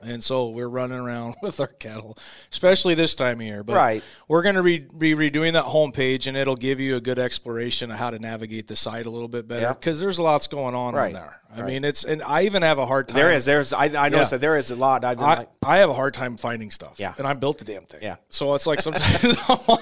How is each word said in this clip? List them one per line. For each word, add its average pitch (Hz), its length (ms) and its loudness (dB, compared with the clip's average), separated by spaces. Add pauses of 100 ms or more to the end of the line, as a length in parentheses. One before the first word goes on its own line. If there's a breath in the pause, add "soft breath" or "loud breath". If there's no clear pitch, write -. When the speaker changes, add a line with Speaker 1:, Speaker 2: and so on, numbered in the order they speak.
Speaker 1:
And 117 220 -10
so 127 240 -2
we're 120 220 -8
running 127 280 -6
around 120 420 -8
<laughs> - 20 -14
with 196 180 -8
our 135 80 -2
cattle, 110 500 -16 (360 loud breath)
especially 180 420 4
this 160 200 2
time 123 260 -2
of 113 40 -8
year. 104 200 -10
But 117 100 0
Speaker 2:
Right. 117 280 4 (260 loud breath)
Speaker 1:
we're 170 140 4
gonna 196 180 4
re-, 170 260 2 (100)
be 156 160 2
redoing 156 400 0
that 151 120 4
homepage, 131 600 2
and 135 100 -4
it'll 135 180 0
give 131 240 -2
you 135 160 -2
a 120 60 -2
good 127 180 -2
exploration 120 720 -4
of 107 60 -10
how 120 140 -4
to 110 80 -10
navigate 110 500 -10
the 107 80 -6
site 113 300 -6
a - 20 -8
little 117 180 -10
bit 117 220 -8
better 117 140 -4
Speaker 2:
Yeah. 123 100 0
Speaker 1:
'cause 156 260 -2
there's 185 180 -2
lots 156 300 2
going 131 260 -6
on 123 220 -4
Speaker 2:
Right. 127 120 0
Speaker 1:
on 85 140 -6
there. - 200 -20 (120)
I 113 80 -12
Speaker 2:
Right. 120 60 -6
Speaker 1:
mean, 135 180 -6
it's, 147 180 -2
and 156 200 -4
I 151 200 0
even 196 200 2
have 156 160 4
a 127 60 0
hard 131 220 0
time. - 80 -4
Speaker 2:
There 156 160 6
is. 131 140 2
There's, 143 260 2
I, 139 140 2
I 147 240 2
noticed 139 40 -2
Speaker 1:
Yeah. 139 240 2
Speaker 2:
that 123 40 -2
there 151 160 2
is 123 140 -2
a 120 40 -6
lot. 127 300 2
I've 123 120 0
been 139 80 0
Speaker 1:
I, 160 120 6
Speaker 2:
like - 120 -10 (140)
Speaker 1:
I 156 140 4
have 196 120 8
a 131 40 0
hard 131 200 0
time 123 220 -6
finding 113 340 -6
stuff. - 280 -12
Speaker 2:
Yeah. 95 200 -6
Speaker 1:
And 135 80 -6
I 135 80 0
built 139 260 -2
the 107 60 -16
damn 101 200 -12
thing. - 180 -20
Speaker 2:
Yeah. 98 140 -8 (120)
Speaker 1:
So 143 260 0
it's 139 120 -2
like 147 140 0
sometimes 175 640 2
<laughs> - 60 -12
I'm 254 100 6 (100)
on 226 120 8